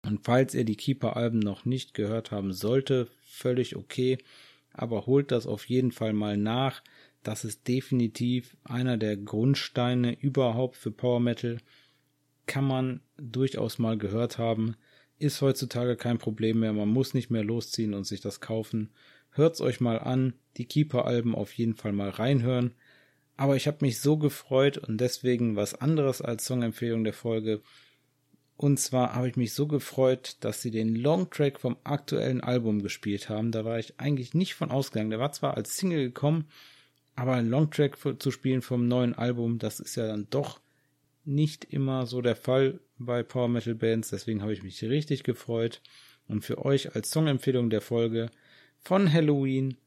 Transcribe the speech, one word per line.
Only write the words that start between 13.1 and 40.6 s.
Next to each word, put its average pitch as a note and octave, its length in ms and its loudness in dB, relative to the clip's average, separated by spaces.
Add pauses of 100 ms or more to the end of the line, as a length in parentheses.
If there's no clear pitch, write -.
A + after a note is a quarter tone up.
durchaus B2+ 600 -2
mal A2+ 180 2
gehört G#2+ 400 -2
haben. A2+ 400 0 (420)
Ist D3 220 -2
heutzutage B2 560 0
kein A#2+ 220 0
Problem A2 420 0
mehr. A2 140 2
Man G#2 160 0
muss B2+ 240 2
nicht B2+ 160 0
mehr A#2 120 0
losziehen A2 520 -2
und G2+ 100 -4
sich G2 160 -8
das - 220 -8
kaufen. A2 480 -4 (400)
Hört's E3 320 2
euch B2 180 0
mal A#2 180 2
an. B2+ 360 0 (240)
Die A#2+ 80 -6
Keeper-Alben A#2+ 680 2
auf - 200 -4
jeden A#2 200 0
Fall G#2+ 180 -4
mal G2+ 180 -2
reinhören. B2 640 2 (640)
Aber F3 180 4
ich - 100 0
hab D3 140 -2
mich C3 200 0
so D3+ 180 4
gefreut C#3+ 580 2
und A2+ 220 -4
deswegen A#2+ 580 0
was G#2 180 -2
anderes C#3+ 460 2
als - 240 -4
Songempfehlung A#2 580 -2
der G#2+ 120 0
Folge. A2 480 -2 (960)
Und C#3+ 220 4
zwar B2+ 340 0
habe B2+ 140 0
ich A#2 80 -4
mich A#2+ 160 0
so D3 140 0
gefreut, C3 720 0
dass A2+ 220 -6
sie B2 80 -4
den A2 240 0
Longtrack D3 680 0
vom B2 240 -2
aktuellen C3 560 -2
Album A2+ 420 0
gespielt G2+ 460 -6
haben. A2 240 -2
Da A2 140 -2
war A2+ 120 -2
ich - 220 -10
eigentlich C3+ 320 -2
nicht F3+ 220 0
von D#3 160 -4
ausgegangen. B2 400 -2
Der A2 80 -2
war C#3+ 140 -2
zwar C#3 260 -2
als - 180 -6
Single E3+ 300 0
gekommen, D3+ 400 0 (680)
aber B2+ 200 0
einen A#2 160 2
Longtrack D3 480 2
fu-, C#3+ 160 -4
zu - 160 -2
spielen C3 320 0
vom A#2+ 260 0
neuen B2 240 2
Album, A#2 460 -2
das A2 200 -4
ist - 180 -10
ja A#2 100 -2
dann G#2+ 240 -4
doch - 300 -4 (680)